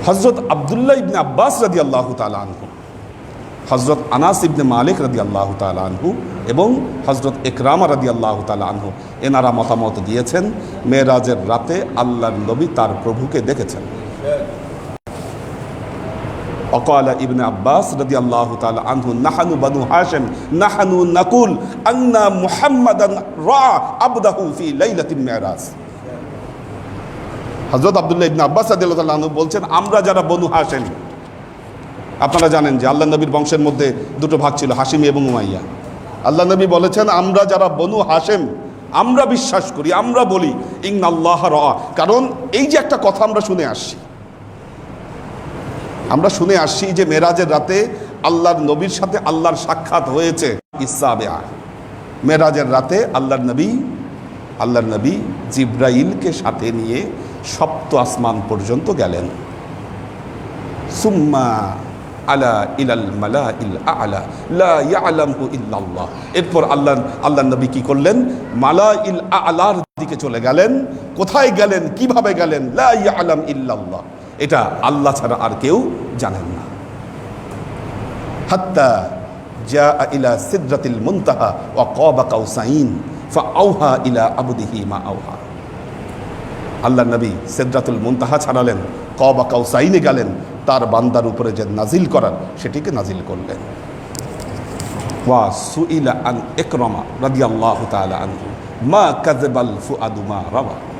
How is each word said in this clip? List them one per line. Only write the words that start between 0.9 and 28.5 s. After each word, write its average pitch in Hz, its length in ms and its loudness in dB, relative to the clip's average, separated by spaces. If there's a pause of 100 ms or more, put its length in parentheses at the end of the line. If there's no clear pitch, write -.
ইবনে 202 220 -2
আব্বাস 208 440 2
রাদিয়াল্লাহু 135 520 0
তাআলা 104 240 -4
আনহু, 98 280 -10 (1040)
হযরত 131 280 2 (120)
আনাস 165 340 4
ইবনে 151 180 2
মালিক 127 380 4
রাদিয়াল্লাহু 101 580 0
তাআলা 95 220 -2
আনহু 95 340 -2 (340)
এবং 202 320 4 (260)
হযরত 135 260 0 (120)
ইকরামা 131 440 4
রাদিয়াল্লাহু 117 580 0
তাআলা 101 200 -2
আনহু, 104 240 -6 (320)
এনারা 131 280 4
মতামত 113 560 0
দিয়েছেন 123 460 0 (340)
মেরাজের 123 640 2
রাতে 123 360 -2 (120)
আল্লাহর 120 360 0 (160)
নবী 135 260 0
তার 113 140 2 (160)
প্রভুকে 127 360 -2
দেখেছেন। 123 420 -4 (3000)
وقال 131 360 4
ابن 127 320 0
عباس 123 540 0
رضي 135 240 0
الله 120 420 0
تعالى 113 200 -2
عنه: 127 320 -2 (100)
"نحن 156 380 2
بنو 139 220 2
هاشم، 165 400 2 (320)
نحن 185 580 4
نقول 185 440 4 (340)
أن 247 220 4 (300)
محمدا 208 800 2 (240)
رأى 254 340 6 (200)
عبده 196 580 2
في 160 140 -4
ليلة 151 380 0
المعراج।" 113 500 -4 (2000)
হযরত 160 240 4
আব্দুল্লাহ 170 300 4
ইবনে 156 160 2
আব্বাস 160 280 4